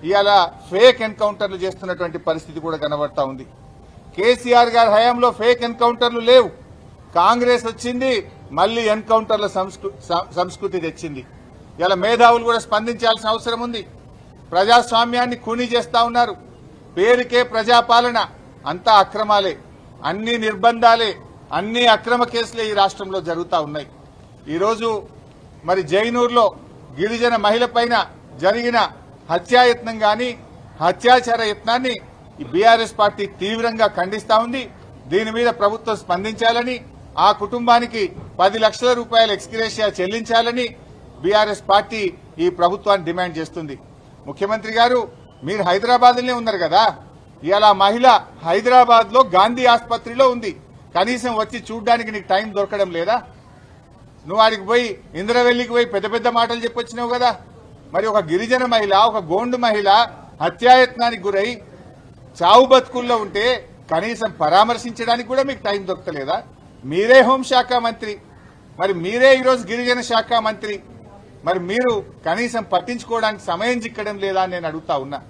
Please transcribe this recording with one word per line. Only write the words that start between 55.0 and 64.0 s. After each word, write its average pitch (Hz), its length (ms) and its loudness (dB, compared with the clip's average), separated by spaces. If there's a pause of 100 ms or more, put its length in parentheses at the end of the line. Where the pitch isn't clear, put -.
ఇంద్రవెల్లికి 240 560 0
పోయి 240 180 2
పెద్ద 196 200 -4
పెద్ద 233 140 -2 (100)
మాటలు 233 280 -2
చెప్పొచ్చినావు 233 500 -8
కదా. 247 140 2 (640)
మరి 196 120 -2
ఒక 214 140 0 (100)
గిరిజన 233 340 0 (100)
మహిళ, 202 200 2 (160)
ఒక 208 100 -4 (100)
గోండు 240 260 -2
మహిళ 214 320 0 (540)
హత్యాయత్నానికి 233 840 2
గురై 196 200 -2 (920)
చావు 226 300 8
బతుకుల్లో 247 520 2
ఉంటే 202 200 -4 (480)
కనీసం 214 380 -4 (100)